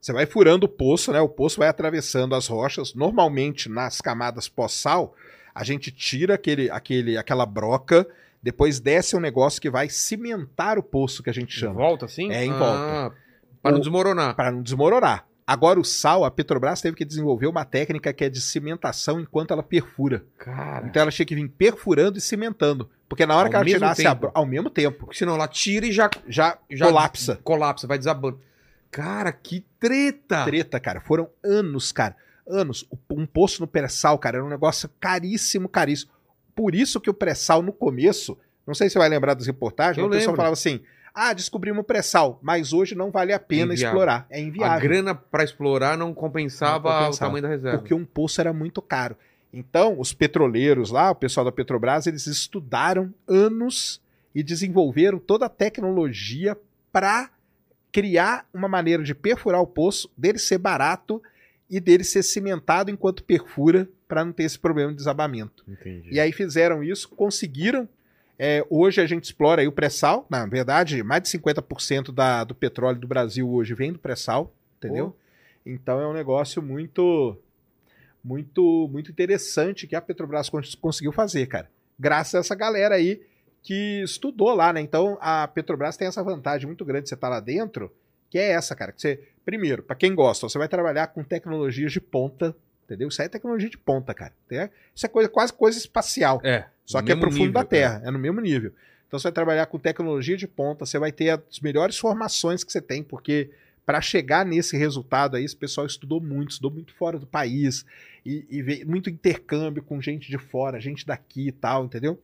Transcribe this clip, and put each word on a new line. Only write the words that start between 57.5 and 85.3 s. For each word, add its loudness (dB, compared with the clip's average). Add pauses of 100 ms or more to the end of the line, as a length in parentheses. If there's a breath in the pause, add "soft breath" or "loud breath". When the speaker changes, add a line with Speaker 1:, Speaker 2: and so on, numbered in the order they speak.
Speaker 1:
criar 2
uma -6
maneira 0
de -4
perfurar 0
o 2
poço, -2
dele 2
ser 0
barato -2 (480 soft breath)
e -4
dele 8
ser 2
cimentado 0
enquanto -2
perfura 4 (180)
pra 0
não -6
ter -2
esse -4
problema 0
de -8
desabamento. -4
Speaker 2:
Entendi. -16
Speaker 1:
E 0
aí 4
fizeram 0
isso, -8
conseguiram. -2 (500)
É, 2
hoje 4
a 6
gente -4
explora 4
aí 4
o -2
pré-sal. 0
Na -2
verdade, 0
mais 0
de -8
cinquenta -2
por -10
cento -4
da, 2
do -12
petróleo -2
do -12
Brasil -2
hoje 0
vem -6
do -12
pré-sal, -4 (220)
entendeu? -6
Speaker 2:
Pô. -20 (500 soft breath)
Speaker 1:
Então -4
é -4
um -6
negócio -2
muito, 0 (840 soft breath)
muito, 0
muito -10
interessante -2
que -6
a -4
Petrobras -6
cons-, -8
conseguiu -4
fazer, -2
cara. -8 (280)
Graças 0
a 4
essa -2
galera 0
aí 2 (420 soft breath)
que -6
estudou 0
lá, 4
né? -2
Então -2
a -2